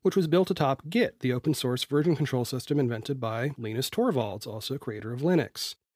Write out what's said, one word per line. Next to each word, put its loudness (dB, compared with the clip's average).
which 2
was 4
built 4
atop 0
Git, 2
the 2
open-source 0
version 2
control 0
system -2
invented 0
by -2
Linus -4
Torvalds, 0
also -8
creator -8
of -8
Linux. 0